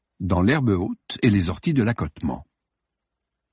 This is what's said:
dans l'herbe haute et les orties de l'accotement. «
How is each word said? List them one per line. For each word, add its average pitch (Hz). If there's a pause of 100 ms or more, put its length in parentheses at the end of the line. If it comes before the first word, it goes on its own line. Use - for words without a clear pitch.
(200)
dans 90
l'herbe 127
haute 98
et 123
les 95
orties 156
de 131
l'accotement. « - (1080)